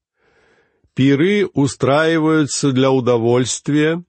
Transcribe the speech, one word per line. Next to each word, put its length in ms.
«Пиры 580
устраиваются 1160
для 220
удовольствия 1160